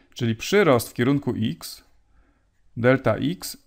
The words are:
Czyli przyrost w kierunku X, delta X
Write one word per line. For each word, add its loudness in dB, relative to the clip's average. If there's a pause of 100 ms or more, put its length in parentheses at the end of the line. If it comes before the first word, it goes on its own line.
(140)
Czyli -2
przyrost 2
w -20
kierunku 0 (180)
X, -14 (920)
delta 2
X -6